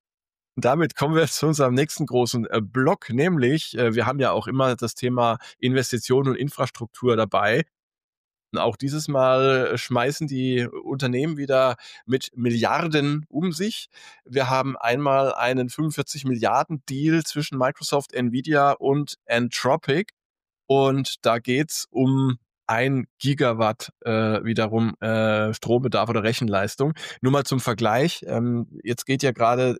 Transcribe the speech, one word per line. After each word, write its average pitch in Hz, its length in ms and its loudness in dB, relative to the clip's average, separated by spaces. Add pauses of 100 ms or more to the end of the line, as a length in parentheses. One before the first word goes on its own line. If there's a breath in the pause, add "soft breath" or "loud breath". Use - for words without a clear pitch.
(560)
Damit 139 400 0
kommen 156 200 0
wir 160 120 4
zu - 180 -2
unserem 147 300 2
nächsten 151 320 0
großen, 120 400 0
äh, 113 140 -2
Block, 131 500 0
nämlich, 143 640 0
äh, 117 160 2
wir 113 140 0
haben 135 120 -2
ja 120 120 2
auch 101 160 -2
immer 131 280 2
das 117 200 -6
Thema 120 420 0 (220 loud breath)
Investitionen 127 720 0
und 123 60 0
Infrastruktur 123 800 -4
dabei. 110 500 2 (840)
Und - 60 -6
auch 107 200 -2
dieses 143 300 -6
Mal 131 680 2
schmeißen 123 480 -2
die 127 420 -2 (160)
Unternehmen 139 540 -4
wieder 131 380 2 (320 loud breath)
mit 131 280 -2
Milliarden 143 920 0
um 170 220 -4
sich. 190 380 -6 (360 loud breath)
Wir 127 240 -2
haben 131 260 0
einmal 135 600 2
einen 127 340 0
fünfundvierzig 151 560 -4
Milliarden 131 640 0
Deal 156 320 0
zwischen 147 380 -4
Microsoft, 143 520 -2
Nvidia 135 600 2
und 139 560 0
Anthropic. 131 840 0 (520)
Und 135 580 2
da 117 140 2
geht's 123 540 -2
um 131 480 2 (260)
ein 127 400 0 (140)
Gigawatt, 120 720 0 (100)
äh, 110 420 0
wiederum, 113 560 0
äh, 110 540 0
Strombedarf 113 560 0
oder 110 140 0
Rechenleistung. 110 720 -2 (280 loud breath)
Nur 127 100 2
mal 139 120 2
zum 135 160 -2
Vergleich, 117 680 0
ähm, 120 560 -4
jetzt 113 220 -6
geht 135 160 -2
ja 135 100 2
gerade 123 480 2